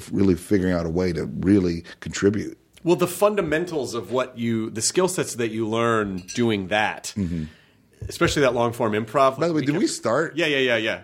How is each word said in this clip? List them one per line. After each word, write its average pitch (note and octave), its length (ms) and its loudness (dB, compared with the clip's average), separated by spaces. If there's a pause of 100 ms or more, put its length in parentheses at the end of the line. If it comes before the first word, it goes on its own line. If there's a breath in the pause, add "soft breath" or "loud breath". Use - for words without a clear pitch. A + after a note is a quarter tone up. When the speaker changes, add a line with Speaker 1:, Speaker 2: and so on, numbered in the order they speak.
(120)
Speaker 1:
really F#2+ 240 4
figuring F#2 380 0
out E2+ 120 0
a E2 40 -4
way F2+ 240 0
to D2+ 120 -4
really F2 580 2 (160 loud breath)
contribute. G2 580 0 (260)
Speaker 2:
Well, E3+ 120 2
the F3 120 2
fundamentals E3 840 0
of G#2+ 180 -6
what B2 260 -2
you, A2+ 320 -2
the G#2+ 120 -8
skill F3+ 260 2
sets E3+ 280 -4
that A2+ 140 -2
you A2 180 -4
learn A2 500 2 (180)
doing A2 340 2
that, G2+ 480 0
Speaker 1:
Mm-hmm. E2+ 280 -2 (640 loud breath)
Speaker 2:
especially D#3+ 340 0
that B2 100 4
long A#2 200 0
form A2+ 200 0
improv. C3 460 2
Speaker 1:
By D#3+ 80 2
the E3+ 60 -2
way, D3+ 80 0
did C3 60 -4
Speaker 2:
because D3+ 140 0
Speaker 1:
we D#4 60 2
start? C#3 480 -2
Speaker 2:
Yeah, D#3+ 120 0
yeah, C#3+ 120 2
yeah, B2 180 4
yeah. G#2 260 -2